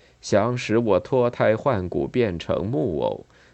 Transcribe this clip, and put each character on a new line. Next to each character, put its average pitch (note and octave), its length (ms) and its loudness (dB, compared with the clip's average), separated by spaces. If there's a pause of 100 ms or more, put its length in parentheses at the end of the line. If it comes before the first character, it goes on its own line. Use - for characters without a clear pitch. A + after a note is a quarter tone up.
(220)
想 A2+ 340 2
使 A2+ 220 0
我 G#2+ 220 4
脱 A#2+ 300 0
胎 A2 280 2
换 G#2 320 -2
骨 C#2+ 180 -2
变 G#2+ 300 0
成 - 280 -2
木 A2 360 -2
偶， G#1 240 -4 (280)